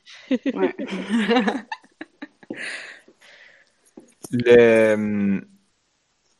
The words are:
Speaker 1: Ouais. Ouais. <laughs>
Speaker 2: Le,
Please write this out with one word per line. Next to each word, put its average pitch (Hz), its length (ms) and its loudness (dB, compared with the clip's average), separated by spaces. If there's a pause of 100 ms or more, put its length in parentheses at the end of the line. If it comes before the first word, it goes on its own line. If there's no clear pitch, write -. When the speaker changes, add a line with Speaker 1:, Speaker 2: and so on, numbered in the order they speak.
(300)
Speaker 1:
Ouais. 262 240 -4
Ouais. - 240 -2
<laughs> 226 1800 -6 (1800)
Speaker 2:
Le, 110 1120 4 (1000)